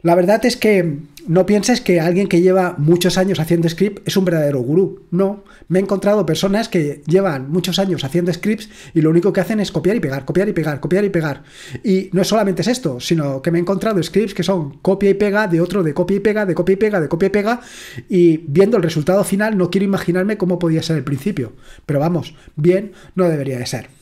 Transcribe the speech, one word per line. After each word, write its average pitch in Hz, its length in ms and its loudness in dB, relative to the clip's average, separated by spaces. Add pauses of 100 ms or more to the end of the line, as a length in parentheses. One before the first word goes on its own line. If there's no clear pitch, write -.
La 170 80 4
verdad 196 320 2
es 240 100 2
que 175 440 0 (280)
no 180 200 2
pienses 208 340 2
que 175 180 2
alguien 175 280 0
que 170 120 2
lleva 185 380 2
muchos 175 400 2
años 185 220 0
haciendo 165 280 0
script 196 400 -2
es - 80 -4
un 190 80 2
verdadero 156 360 0
gurú. 156 500 -2
No, 196 340 -2 (240)
me 175 120 2
he - 20 0
encontrado 202 460 0
personas 196 420 0
que 147 380 -2
llevan 151 420 0
muchos 175 300 -2
años 185 240 -2
haciendo 175 280 -2
scripts 208 380 -4 (240)
y 160 80 2
lo 156 80 4
único 175 240 2
que 196 80 0
hacen 214 180 -2
es 196 120 -4
copiar 180 240 0
y 233 40 -2
pegar, 139 240 -4
copiar 180 240 0
y 208 60 -4
pegar, 156 260 -2
copiar 180 260 0
y 196 40 0
pegar. 160 320 -4 (420)
Y 190 280 0
no 185 120 2
solamente 202 380 0
es 165 60 -2
esto, 190 320 -4
sino 143 420 -2
que - 80 -2
me 170 80 0
he 175 40 0
encontrado 196 420 -2
scripts 202 320 -2
que 180 80 -4
son 170 340 -2
copia 196 320 2
y 190 60 4
pega 208 320 0
de 170 120 2
otro, 180 220 0
de 151 140 0
copia 180 220 0
y - 20 0
pega, 214 260 0
de 180 80 -2
copia 175 200 0
y 190 40 0
pega, 208 240 0
de 143 80 -4
copia 170 160 0
y 196 60 0
pega, 214 300 0 (460)
y 175 300 4
viendo 190 400 2
el 175 60 2
resultado 180 400 2
final 214 340 0
no 175 140 0
quiero 202 140 2
imaginarme 190 520 0
cómo 180 220 -2
podía 160 240 0
ser 160 140 -2
el 135 60 -4
principio. 139 500 -6 (340)
Pero 143 120 0
vamos, 160 360 -2 (200)
bien 185 360 0 (240)
no 185 120 2
debería 135 300 -4
de 123 80 -8
ser. 120 240 -10 (120)